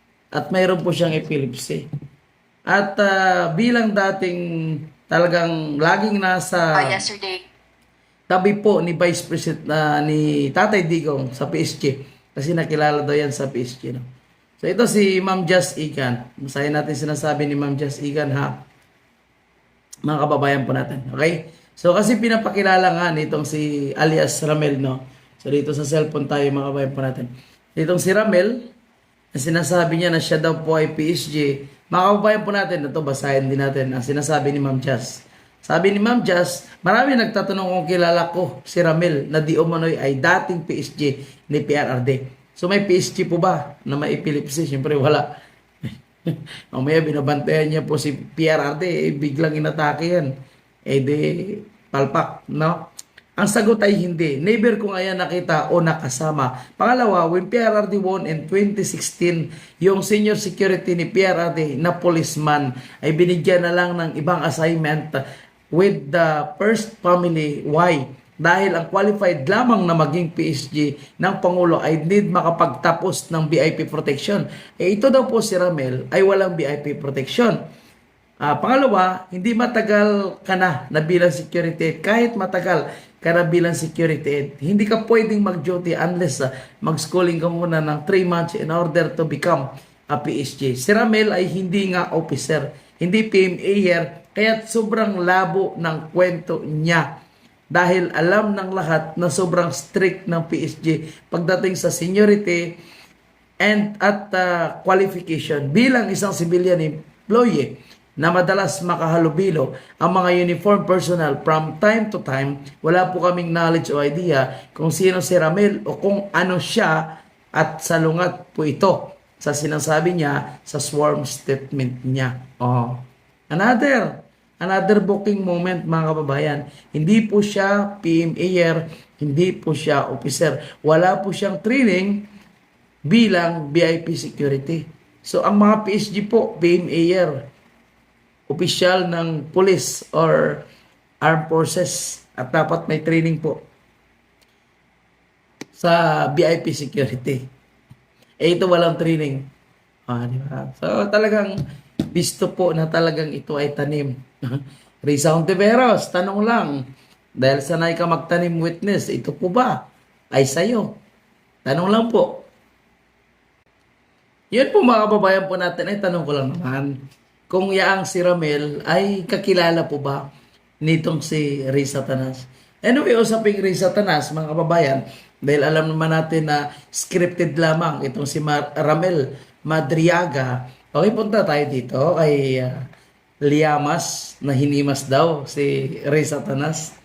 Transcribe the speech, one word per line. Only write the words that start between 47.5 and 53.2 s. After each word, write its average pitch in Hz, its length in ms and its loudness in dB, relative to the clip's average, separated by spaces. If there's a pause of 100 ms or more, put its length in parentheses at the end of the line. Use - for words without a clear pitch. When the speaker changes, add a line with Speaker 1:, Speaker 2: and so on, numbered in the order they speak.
Speaker 1:
niya 156 160 -2
po 151 160 -2
si 147 160 -4
P - 320 -4
R 156 160 2
R 147 160 -4
D, 185 80 -4
eh, 160 240 0
biglang 151 480 -2
inatake 151 480 -2
yan. 160 320 -2 (460)
Eh 135 160 0
di, 139 160 0 (720)
palpak, 139 640 -2
no? 160 400 -2 (420)